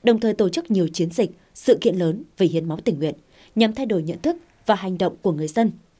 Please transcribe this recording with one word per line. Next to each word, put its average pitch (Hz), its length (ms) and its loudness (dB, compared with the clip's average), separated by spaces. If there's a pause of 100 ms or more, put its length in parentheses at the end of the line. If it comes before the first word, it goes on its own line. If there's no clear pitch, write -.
đồng 226 160 4
thời 220 140 0
tổ 202 160 2
chức 330 220 -4
nhiều 180 160 2
chiến 165 240 -2
dịch, 190 200 0 (220)
sự - 280 2
kiện 185 140 2
lớn 180 280 -2 (140)
về 190 80 2
hiến 160 220 0
máu 156 160 -4
tình 160 160 -2
nguyện 147 160 -4 (400)
nhằm 220 180 2
thay 262 120 -6
đổi 190 180 0
nhận 165 180 -6
thức 339 160 0 (280)
và 208 100 4
hành 185 220 -6
động 180 240 0
của 190 100 0
người 151 160 -4
dân. 220 240 0 (280)